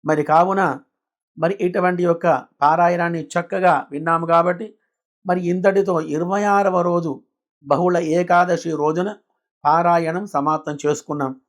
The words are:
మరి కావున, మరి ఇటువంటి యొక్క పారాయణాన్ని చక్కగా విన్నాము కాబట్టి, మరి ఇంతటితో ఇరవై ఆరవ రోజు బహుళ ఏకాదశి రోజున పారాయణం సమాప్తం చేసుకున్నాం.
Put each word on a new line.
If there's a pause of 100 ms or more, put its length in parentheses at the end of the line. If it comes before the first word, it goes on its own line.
మరి
కావున, (580)
మరి
ఇటువంటి
యొక్క (180)
పారాయణాన్ని
చక్కగా
విన్నాము
కాబట్టి, (500)
మరి
ఇంతటితో
ఇరవై
ఆరవ
రోజు (420)
బహుళ
ఏకాదశి
రోజున (500)
పారాయణం
సమాప్తం
చేసుకున్నాం.